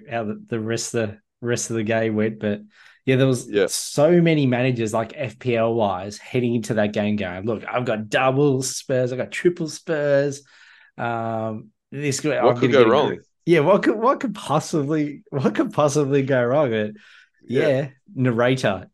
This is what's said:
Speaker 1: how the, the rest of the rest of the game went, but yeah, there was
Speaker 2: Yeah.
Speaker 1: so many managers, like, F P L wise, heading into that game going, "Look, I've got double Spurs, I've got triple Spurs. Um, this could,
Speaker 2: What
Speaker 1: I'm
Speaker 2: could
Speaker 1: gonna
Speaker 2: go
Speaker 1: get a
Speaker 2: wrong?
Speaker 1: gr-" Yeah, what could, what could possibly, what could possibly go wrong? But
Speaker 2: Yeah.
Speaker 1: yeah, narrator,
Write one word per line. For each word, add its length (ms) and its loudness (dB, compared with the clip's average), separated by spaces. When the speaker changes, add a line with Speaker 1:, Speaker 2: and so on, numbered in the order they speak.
Speaker 1:
how 140 -6
the, 200 -10
the 140 -6
rest 340 -6
of 180 -2
the 80 -20
rest 300 -4
of 80 -4
the 60 -2
game 340 0
went, 240 -2
but 180 -2
yeah, 100 4
there 120 4
was 220 -2
Speaker 2:
Yeah. 200 2
Speaker 1:
so 500 2
many 260 4
managers, 480 0
like, 220 -2
F 240 -10
P 160 -2
L 180 2
wise, 440 -2
heading 360 -2
into 200 -2
that 180 2
game 240 0
going, 300 -6
"Look, 200 -4
I've 200 -2
got 240 -4
double 520 2
Spurs, 520 -4
I've 60 -6
got 120 -6
triple 380 -2
Spurs. 720 -2
Um, 720 -6
this 260 -4
could, 120 -2
Speaker 2:
What 240 2
Speaker 1:
I'm 20 -6
Speaker 2:
could 160 2
Speaker 1:
gonna 0 -
Speaker 2:
go 60 8
Speaker 1:
get 80 8
a 40 4
Speaker 2:
wrong? 240 2
Speaker 1:
gr-" 60 -16
Yeah, 160 4
what 220 4
could, 140 2
what 220 0
could 160 -4
possibly, 920 -2
what 260 -2
could 160 -2
possibly 520 2
go 200 2
wrong? 280 2
But 200 -2
Speaker 2:
Yeah. 260 0
Speaker 1:
yeah, 200 0
narrator, 800 0